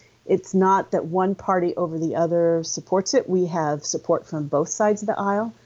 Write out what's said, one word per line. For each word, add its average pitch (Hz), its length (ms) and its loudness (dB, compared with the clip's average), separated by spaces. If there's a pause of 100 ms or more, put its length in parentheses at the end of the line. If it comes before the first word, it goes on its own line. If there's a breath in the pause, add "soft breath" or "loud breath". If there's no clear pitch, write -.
(260 soft breath)
It's - 280 0
not 190 360 4
that 185 140 0
one 185 320 0
party 180 400 0
over 165 220 -2
the 160 180 -2
other 170 480 2
supports 190 500 -2
it. 247 140 2
We 180 180 2
have 156 380 -2
support - 420 -2
from 151 220 -6
both 151 200 0
sides 208 340 0
of 208 40 -8
the 214 120 -2
aisle. 208 340 -2 (140 soft breath)